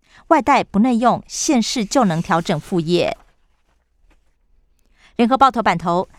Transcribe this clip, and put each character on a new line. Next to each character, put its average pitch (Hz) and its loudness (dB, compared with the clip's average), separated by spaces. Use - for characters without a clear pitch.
外 302 4
带 233 0
不 - -4
内 240 2
用， 220 0
县 - -2
市 220 -4
就 240 0
能 170 -2
调 170 -2
整 165 -4
副 170 -4
业。 160 -2
联 233 2
合 262 2
报 269 4
头 226 -4
版 202 0
头： 170 -2